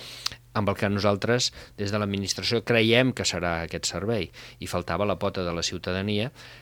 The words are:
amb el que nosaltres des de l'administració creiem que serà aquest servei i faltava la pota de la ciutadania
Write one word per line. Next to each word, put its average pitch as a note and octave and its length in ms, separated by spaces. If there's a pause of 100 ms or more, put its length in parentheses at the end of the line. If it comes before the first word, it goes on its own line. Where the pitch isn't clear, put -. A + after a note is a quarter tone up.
(560)
amb G#2 120
el G2 80
que G#2+ 120
nosaltres G2+ 640 (240)
des G2+ 160
de G#2+ 60
l'administració G2+ 640
creiem A#2 480
que G2+ 120
serà E2+ 380
aquest E2 240
servei F#2+ 440 (300)
i G#2 60
faltava F2+ 400
la F#2+ 120
pota F#2+ 260
de F2 80
la E2+ 100
ciutadania G2+ 720 (300)